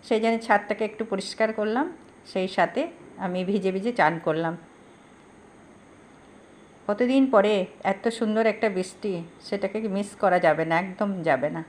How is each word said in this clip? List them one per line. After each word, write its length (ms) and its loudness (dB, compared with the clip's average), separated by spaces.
সেই 180 0
জন্য 180 2
ছাদটাকে 460 0
একটু 200 -6
পরিষ্কার 480 -2
করলাম, 400 -2
সেই 220 -4
সাথে 320 2
আমি 280 -4
ভিজে 280 0
ভিজে 200 -2
চান 260 2
করলাম। 380 -2
কতদিন 400 4
পরে 400 4
এত 240 0
সুন্দর 380 0
একটা 220 0
বৃষ্টি, 560 -4
সেটাকে 400 -6
কি 80 -4
মিস 280 -4
করা 220 4
যাবে 260 4
না, 140 0
একদম 440 -4
যাবে 280 0
না। 180 -6